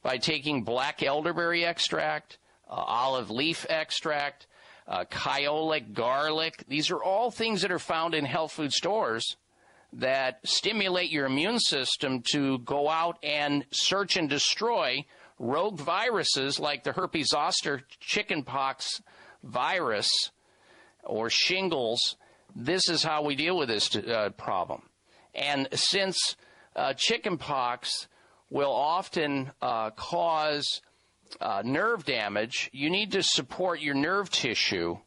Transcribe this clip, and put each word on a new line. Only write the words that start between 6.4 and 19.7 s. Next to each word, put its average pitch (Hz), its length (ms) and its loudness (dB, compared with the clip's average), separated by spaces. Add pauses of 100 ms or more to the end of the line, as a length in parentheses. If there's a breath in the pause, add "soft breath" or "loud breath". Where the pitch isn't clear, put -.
these 143 200 0
are 170 140 -2
all 208 280 2
things 220 320 -2
that 190 100 0
are 160 60 0
found 165 360 -2
in 151 80 0
health 147 300 -2
food 147 180 -2
stores 165 640 0 (580 soft breath)
that 131 520 0
stimulate 190 640 2
your 147 160 0
immune 151 340 2
system 131 600 0
to 135 380 2
go 143 300 0
out 165 340 0
and 147 480 0
search 196 460 2
and 160 120 2
destroy 143 760 2 (360 loud breath)
rogue 156 400 0
viruses 165 800 2
like 147 240 -2
the 160 80 -2
herpes 170 380 0
zoster 147 520 0 (200)
chickenpox 139 1000 -2 (420 loud breath)
virus 127 680 0 (960 loud breath)